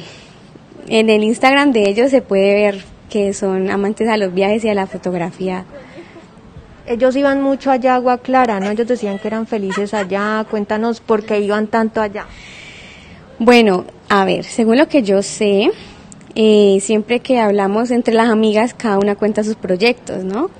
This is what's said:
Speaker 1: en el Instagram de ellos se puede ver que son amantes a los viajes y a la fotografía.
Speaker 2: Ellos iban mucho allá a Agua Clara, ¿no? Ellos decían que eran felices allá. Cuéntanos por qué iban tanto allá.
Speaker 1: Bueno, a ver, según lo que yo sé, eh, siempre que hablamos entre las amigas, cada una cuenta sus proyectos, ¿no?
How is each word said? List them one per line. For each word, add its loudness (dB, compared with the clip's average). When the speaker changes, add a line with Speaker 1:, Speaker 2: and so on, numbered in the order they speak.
Speaker 1:
en 2
el 4
Instagram 2
de 2
ellos 2
se 4
puede 2
ver 0
que -2
son -2
amantes -2
a 0
los -2
viajes 0
y -2
a 0
la -2
fotografía. -6
Speaker 2:
Ellos 0
iban 2
mucho 0
allá 2
a 2
Agua 0
Clara, 0
¿no? -2
Ellos -2
decían -4
que -8
eran -6
felices -6
allá. -4
Cuéntanos -4
por -2
qué -2
iban -2
tanto -2
allá. -6
Speaker 1:
Bueno, 4
a 2
ver, -2
según 0
lo 4
que 2
yo 2
sé, 0
eh, 4
siempre -2
que 0
hablamos 0
entre 0
las 2
amigas, 2
cada -2
una 0
cuenta -2
sus -4
proyectos, -4
¿no? -6